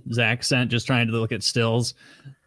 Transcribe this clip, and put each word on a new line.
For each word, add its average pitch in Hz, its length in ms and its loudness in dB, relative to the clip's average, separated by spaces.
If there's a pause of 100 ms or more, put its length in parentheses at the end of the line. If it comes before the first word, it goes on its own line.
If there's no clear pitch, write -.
(120)
Zach 117 320 0
sent, 123 280 0
just 117 160 -2
trying 120 200 2
to 113 60 -2
look 113 180 -2
at 107 120 -6
stills. 117 500 0 (540)